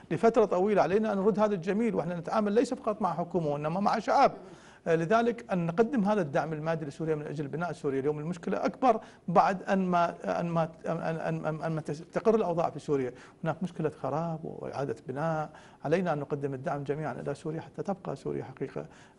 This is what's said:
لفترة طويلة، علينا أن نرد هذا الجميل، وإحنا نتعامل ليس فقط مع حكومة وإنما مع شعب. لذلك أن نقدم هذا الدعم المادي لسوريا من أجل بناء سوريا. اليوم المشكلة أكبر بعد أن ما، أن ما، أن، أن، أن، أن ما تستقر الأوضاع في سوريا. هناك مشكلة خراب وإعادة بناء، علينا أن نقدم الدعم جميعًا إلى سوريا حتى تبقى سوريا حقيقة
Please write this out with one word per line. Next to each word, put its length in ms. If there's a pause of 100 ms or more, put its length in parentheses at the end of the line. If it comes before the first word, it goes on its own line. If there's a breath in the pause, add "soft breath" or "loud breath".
(120)
لفترة 340
طويلة، 360
علينا 320
أن 40
نرد 220
هذا 160
الجميل، 400
وإحنا 240
نتعامل 320
ليس 220
فقط 280
مع 120
حكومة 340
وإنما 320
مع 200
شعب. 320 (560 loud breath)
لذلك 640
أن 140
نقدم 380
هذا 180
الدعم 320
المادي 320
لسوريا 300
من 120
أجل 200
بناء 240
سوريا. 280
اليوم 200
المشكلة 460
أكبر 340 (280 loud breath)
بعد 360
أن 220
ما، 540
أن 60
ما، 240 (180)
أن، 100
أن، 480
أن، 160
أن 100
ما 100
تستقر 540
الأوضاع 340
في 100
سوريا. 340 (300 loud breath)
هناك 200
مشكلة 260
خراب 540
وإعادة 520 (120)
بناء، 420 (360 loud breath)
علينا 280
أن 60
نقدم 340
الدعم 300
جميعًا 300
إلى 200
سوريا 280
حتى 220
تبقى 320
سوريا 280
حقيقة 420 (340 loud breath)